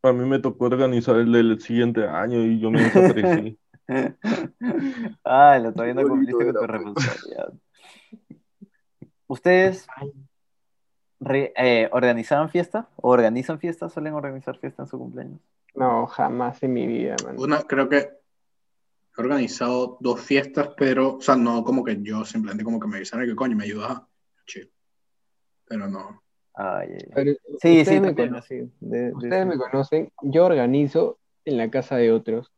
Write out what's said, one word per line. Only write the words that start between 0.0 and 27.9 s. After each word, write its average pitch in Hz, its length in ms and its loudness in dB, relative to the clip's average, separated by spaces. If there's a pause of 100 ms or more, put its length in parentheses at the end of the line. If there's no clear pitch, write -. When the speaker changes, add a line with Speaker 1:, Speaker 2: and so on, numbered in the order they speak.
Speaker 1:
a 131 100 6
mí 123 140 0
me 135 120 2
tocó 123 280 -2
organizar 123 500 2
el 117 160 4
del 117 280 4
siguiente 117 460 0
año 110 380 -2
y 113 160 0
yo 110 100 0
me - 140 4
desaparecí. 165 720 4 (300)
Speaker 2:
<laughs> 233 1400 -6
Ah, 139 380 6
lo 113 100 -4
todavía 120 220 -4
no 135 60 -2
Speaker 1:
Qué 143 60 2
bonito - 40 2
Speaker 2:
cumpliste 123 340 0
con 120 60 0
Speaker 1:
era, 110 100 -2
Speaker 2:
tu 117 60 -2
Speaker 1:
pues. 110 60 -8
Speaker 2:
responsabilidad. - 800 -8 (1800)
¿Ustedes 185 580 2 (1300)
re-, 139 360 -2
eh, 117 360 4
organizaban 123 580 0
fiesta? 180 460 -4
¿O 123 140 0
organizan 123 480 2
fiesta? 170 300 -8
¿Suelen 156 260 -8
organizar 135 440 -10
fiesta 135 240 -12
en 139 60 -14
su 131 100 -12
cumpleaños? 123 420 -16 (340)
Speaker 3:
No, 123 320 0
jamás 127 560 -4
en 131 100 -2
mi 123 140 -2
vida, 123 380 -4
man. 127 140 -12
Speaker 4:
Una, 147 240 -2
creo 135 260 0
que 143 100 2
he - 1200 -12
organizado 127 800 -4
dos 123 200 -2
fiestas, 139 560 -2
pero, 131 400 2
o - 40 -16
sea, 131 160 2
no 117 280 0
como 123 200 -2
que 104 180 -4
yo, 107 220 -8
simplemente 107 400 -6
como 113 160 -4
que 104 80 -8
me 98 80 -8
avisaron 117 300 -8
que, 113 100 -4
"Coño, 123 200 -2
me 104 80 -4
ayudas 104 280 -8
a - 160 -14 (380)
chill". - 240 -18 (960)
Pero 101 220 -8
no. 98 340 -12 (320)
Speaker 2:
Ay, 92 360 -6
ay, 90 140 -14
ay. - 100 -20
Speaker 3:
Pero 139 160 0 (300)
Speaker 2:
Sí, 165 200 8
Speaker 3:
ustedes 147 60 4
Speaker 2:
sí, - 140 4